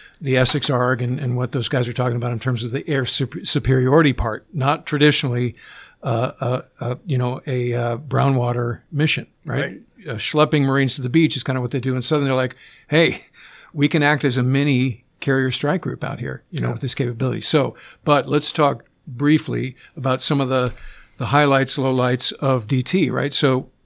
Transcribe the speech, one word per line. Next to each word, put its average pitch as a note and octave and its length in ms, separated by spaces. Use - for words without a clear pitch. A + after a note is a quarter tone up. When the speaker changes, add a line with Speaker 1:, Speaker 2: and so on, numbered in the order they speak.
Speaker 1:
the C3 160
Essex B2+ 340
arg B2 320
and, B2 160
and B2 180
what B2 140
those B2 180
guys B2 200
are A#2+ 40
talking B2 220
about A#2+ 160
in A#2 80
terms A#2+ 240
of A#2+ 80
the C3 180
air C3+ 160
sup-, - 400
superiority C3 680
part, A2+ 400
not D3 340
traditionally, C3+ 680
uh, A#2 340
uh, B2 240
uh, A#2+ 160
you C#3 120
know, B2 300
a, B2 260
uh, A#2 220
brown C3+ 400
water A#2+ 560
mission, D3+ 340
right? C#3 380
Speaker 2:
Right. G3 80
Speaker 1:
Uh, C3+ 80
schlepping D3 480
Marines C3+ 320
to C3+ 80
the B2 60
beach C#3+ 280
is B2 60
kinda C3 180
what B2 120
they C3+ 80
do. B2+ 160
And B2+ 80
suddenly C#3+ 240
they're C3 80
like, B2+ 180
"Hey, D#3 380
we D3 160
can D3+ 160
act D3 200
as B2 120
a B2 80
mini C3+ 580
carrier C3+ 320
strike D#3 300
group - 240
out - 160
here, - 320
you C3 80
know, A#2+ 80
Speaker 2:
Yeah. A#2+ 60
Speaker 1:
with A2+ 80
this C3 120
capability." A#2+ 460
So, B2+ 340
but C#3 240
let's D3+ 240
talk C#3 320
briefly B2+ 680
about C3 260
some C#3+ 180
of B2+ 80
the, B2+ 240
the B2 100
highlights, C3+ 500
lowlights B2+ 560
of C3 340
D B2+ 160
T, E3+ 260
right? B2+ 240
So C3+ 380